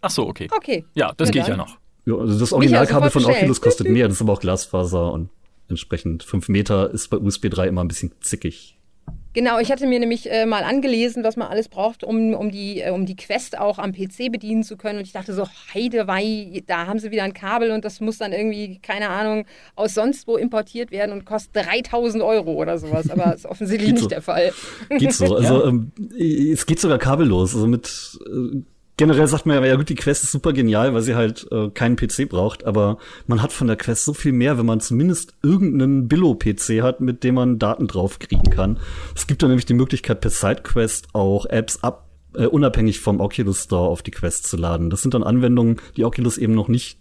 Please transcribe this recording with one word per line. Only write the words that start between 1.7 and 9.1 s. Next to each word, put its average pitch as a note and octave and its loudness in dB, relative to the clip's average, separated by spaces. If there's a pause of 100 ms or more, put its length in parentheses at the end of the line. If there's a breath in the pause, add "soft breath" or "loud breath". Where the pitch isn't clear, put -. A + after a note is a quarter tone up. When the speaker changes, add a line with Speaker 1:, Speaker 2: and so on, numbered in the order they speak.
Speaker 3:
Ja, A2+ 0
also G#2+ 0
das A#2+ 2
Speaker 2:
Micha, - 0
Speaker 3:
Originalkabel C3+ 6
Speaker 2:
sofort - 2
Speaker 3:
von C3+ 4
Speaker 2:
bestellen. A#2+ 4
Speaker 3:
Oculus F#3+ 2
kostet - 4
Speaker 2:
Tüt, - -
tüt. G2+ 4
Speaker 3:
mehr, A#2+ 4
das F#2+ -2
ist - -2
aber A2 4
auch - -6
Glasfaser F2+ -2
und E2 -6 (380)
entsprechend E2 -6
fünf - -4
Meter G2+ 2
ist - -8
bei A2+ -2
U G2+ 0
S G2+ -2
B A2 -2
drei F#2 0
immer F#2 0
ein F2 -2
bisschen E2 -6
zickig. - -8 (560)